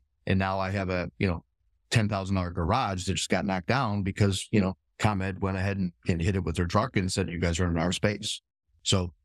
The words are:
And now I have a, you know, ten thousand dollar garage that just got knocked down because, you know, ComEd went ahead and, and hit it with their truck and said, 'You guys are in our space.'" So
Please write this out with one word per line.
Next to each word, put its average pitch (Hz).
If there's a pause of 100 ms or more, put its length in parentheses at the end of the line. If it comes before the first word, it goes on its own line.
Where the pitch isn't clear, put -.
(260)
And 98
now 95
I 95
have 98
a, 90
you 101
know, 85 (460)
ten 107
thousand 98
dollar 87
garage 92
that 92
just -
got 92
knocked 95
down 110
because, 98
you 107
know, 92 (220)
ComEd 98
went 95
ahead 98
and, 90 (160)
and 85
hit 95
it 90
with 82
their 90
truck 107
and 92
said, 92
'You 85
guys 85
are 87
in 85
our 87
space.'" 104 (400)
So 90 (120)